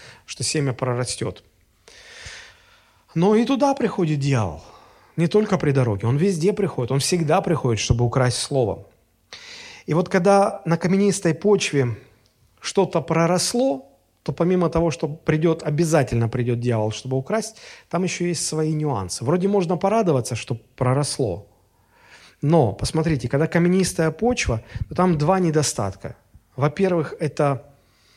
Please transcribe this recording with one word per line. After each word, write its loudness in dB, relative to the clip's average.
что -10
семя -2
прорастет. -6
Но 4
и 4
туда 2
приходит -2
дьявол. -2
Не 0
только 2
при 0
дороге, 0
он 2
везде 0
приходит, -4
он 0
всегда 0
приходит, 0
чтобы 0
украсть 0
слово. -2
И -2
вот 0
когда 4
на 0
каменистой 2
почве 0
что-то 0
проросло, 0
то -6
помимо 2
того, 0
что -4
придет, 0
обязательно 2
придет -2
дьявол, 0
чтобы -6
украсть, -4
там -2
еще -2
есть -2
свои -2
нюансы. -4
Вроде 2
можно 0
порадоваться, 0
что -6
проросло. -2
Но, 4
посмотрите, -2
когда 0
каменистая 2
почва, -2
то -12
там 2
два 2
недостатка. -2
Во-первых, 0
это, -2